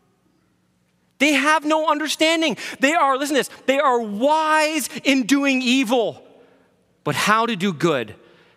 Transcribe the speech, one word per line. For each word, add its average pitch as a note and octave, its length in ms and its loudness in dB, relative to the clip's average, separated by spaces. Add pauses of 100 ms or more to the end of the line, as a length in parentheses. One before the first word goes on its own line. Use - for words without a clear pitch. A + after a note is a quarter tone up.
(1200)
"They D4 140 2
have D4 320 0
no D#4 240 0
understanding. D#4 680 0 (240)
They C#4 140 2
are," C#4 220 2
listen C#4+ 180 -4
to B3+ 60 2
this, - 100 -2 (160)
"they C4+ 120 2
are B3+ 220 2
wise D4+ 880 0 (160)
in C4+ 200 2
doing C4+ 380 0
evil, A#3+ 640 0 (760)
but D3 120 -2
how A3 320 2
to A#3 80 -2
do G3 180 -2
good C3 420 -2 (420)